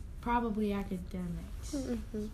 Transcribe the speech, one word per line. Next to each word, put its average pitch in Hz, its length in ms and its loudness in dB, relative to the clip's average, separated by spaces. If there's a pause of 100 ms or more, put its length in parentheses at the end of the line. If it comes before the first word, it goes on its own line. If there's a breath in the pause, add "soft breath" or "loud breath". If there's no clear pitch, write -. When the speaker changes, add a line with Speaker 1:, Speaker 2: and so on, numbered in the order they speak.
(200)
Speaker 1:
probably 220 520 4
academics. 180 1040 -2
Speaker 2:
Mm-hmm. 254 200 0 (180)
Speaker 1:
That's 214 220 -2